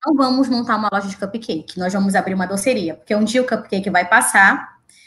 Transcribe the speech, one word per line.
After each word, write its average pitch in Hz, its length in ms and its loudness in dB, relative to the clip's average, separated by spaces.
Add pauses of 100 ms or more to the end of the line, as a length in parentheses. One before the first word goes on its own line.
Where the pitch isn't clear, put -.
"Não 311 100 2
vamos 262 340 2
montar 240 280 -2
uma 214 140 -2
loja 196 160 -2
de 190 100 -10
cupcake, 190 600 -8
nós 180 120 -2
vamos 196 240 0
abrir 190 200 0
uma 185 100 -2
doceria, 196 500 -2
porque - 200 -4
um 214 80 2
dia 226 180 0
o 254 60 -2
cupcake 214 420 -4
vai 180 180 0
passar 220 720 4 (280)